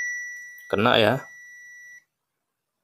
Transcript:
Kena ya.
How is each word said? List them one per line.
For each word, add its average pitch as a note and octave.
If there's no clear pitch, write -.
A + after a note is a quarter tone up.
Kena A2+
ya. A2+